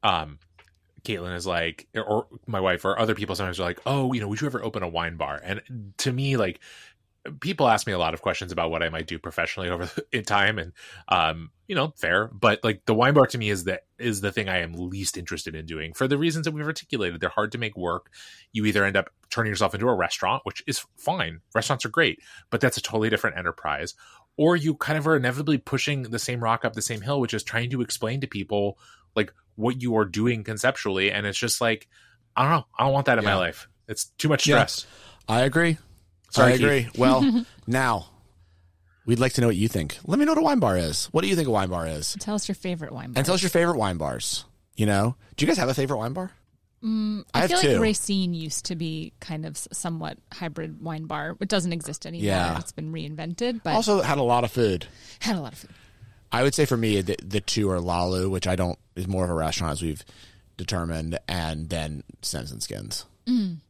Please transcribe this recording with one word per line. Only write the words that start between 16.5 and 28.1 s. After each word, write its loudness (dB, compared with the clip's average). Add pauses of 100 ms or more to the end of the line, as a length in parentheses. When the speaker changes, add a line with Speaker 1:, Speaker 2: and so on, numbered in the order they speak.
Speaker 1:
we've -6
articulated. -4
They're 0
hard -2
to -6
make -6
work. -4 (420)
You -2
either 4
end 2
up 0 (200)
turning 0
yourself 2
into 0
a 4
restaurant, 0
which -8
is -4 (120)
fine. -4 (140)
Restaurants 0
are -4
great, 2 (300)
but 0
that's 2
a -8
totally 0
different 0
enterprise. -4 (420)
Or 4
you 0
kind -2
of -2
are 4
inevitably 0
pushing -2
the -6
same -4
rock 0
up 0
the -4
same -4
hill, -2
which 0
is -2
trying -2
to -2
explain -4